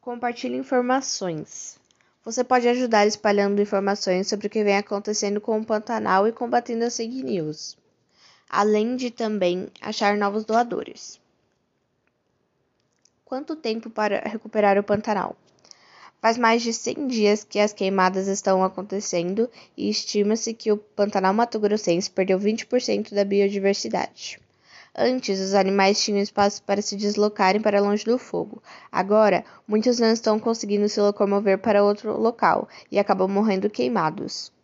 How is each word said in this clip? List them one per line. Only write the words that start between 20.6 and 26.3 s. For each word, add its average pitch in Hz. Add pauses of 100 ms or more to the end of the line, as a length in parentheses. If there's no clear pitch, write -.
o 208
Pantanal 202
Mato 226
Grossense 202
perdeu 190
vinte 214
por 247
cento 214
da 202
biodiversidade. 196 (600)
Antes, 240
os 190
animais 196
tinham 202
espaço 202